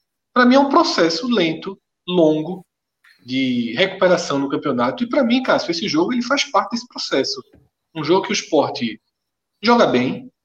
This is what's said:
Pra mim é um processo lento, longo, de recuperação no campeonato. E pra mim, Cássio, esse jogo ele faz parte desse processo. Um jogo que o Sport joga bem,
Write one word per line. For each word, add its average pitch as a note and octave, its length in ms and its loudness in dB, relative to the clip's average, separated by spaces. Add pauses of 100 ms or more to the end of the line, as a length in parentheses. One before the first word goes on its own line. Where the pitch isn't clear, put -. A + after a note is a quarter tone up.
(340)
Pra B3 120 4
mim B3 100 6
é C#4 40 8
um C#4 100 2
processo C4 580 2
lento, F#3+ 500 -2 (300)
longo, E3 580 0 (600)
de B2 480 -2
recuperação F3 640 0
no C#3 80 -4
campeonato. C3+ 560 -2
E A#3 60 -4
pra C#4+ 160 2
mim, B3+ 180 0
Cássio, E3+ 280 0
esse E3+ 180 -6
jogo F3 240 0
ele A#3+ 80 -2
faz C#4 240 -2
parte - 260 -2
desse A#3 160 -8
processo. - 560 -4 (500)
Um D#3+ 80 -8
jogo F3 260 2
que - 40 -6
o - 20 0
Sport - 460 0 (800)
joga A#3 260 4
bem, - 440 -2 (140)